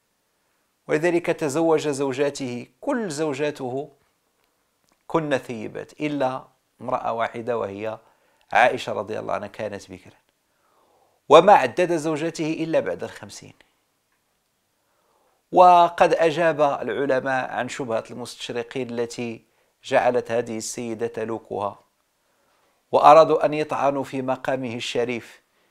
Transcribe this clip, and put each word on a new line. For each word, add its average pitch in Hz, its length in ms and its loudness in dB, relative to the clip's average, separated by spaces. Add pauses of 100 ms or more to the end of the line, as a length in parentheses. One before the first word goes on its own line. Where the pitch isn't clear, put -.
(880)
ولذلك 170 380 0
تزوج 156 640 0
زوجاته، 135 800 -4 (140)
كل 240 280 -4
زوجاته 147 840 -6 (1160)
كن 147 300 -2
ثيبات 107 560 -12
إلا 139 500 -4 (380)
امرأة 117 320 -6
واحدة 117 440 -4
وهي 107 420 -8 (520)
عائشة 120 420 2
رضي 107 260 -6
الله 107 140 -6
عنها 101 140 -6
كانت 101 440 -12
بكرا، - 260 -20 (1120)
وما 170 240 10
عدد 165 420 2
زوجاته 156 580 -4
إلا 160 260 -4
بعد 90 240 -4
الخمسين. 104 500 -14 (2000)
وقد 175 600 6
أجاب 160 480 2
العلماء 131 880 -2
عن 117 180 -6
شبهة 113 420 -6
المستشرقين 120 800 -10
التي 117 560 -8 (380)
جعلت 123 480 2
هذه 117 260 -2
السيدة 113 500 -8
تلوكها، 107 720 -8 (1120)
وأرادوا 151 540 8
أن 147 80 0
يطعنوا 139 500 -2
في 131 180 -8
مقامه 131 540 -6
الشريف 120 640 -6 (300)